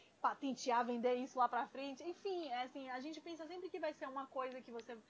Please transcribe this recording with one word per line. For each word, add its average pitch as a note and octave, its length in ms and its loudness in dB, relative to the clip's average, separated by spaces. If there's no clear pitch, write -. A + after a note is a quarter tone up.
patentear, B3 640 4
vender B3 300 4
isso B3+ 220 -2
lá B3 120 8
pra A#3+ 180 2
frente. C#4 360 -6
Enfim, F4 440 -2
é B3 160 0
assim, C4 260 -6
a B3+ 120 -2
gente D4+ 180 -6
pensa E4 260 -8
sempre F4+ 240 -8
que F4+ 100 -4
vai D#4 140 2
ser D4+ 140 -6
uma C4+ 200 -4
coisa B3+ 340 -4
que B3 100 -14
você, A#3 260 -8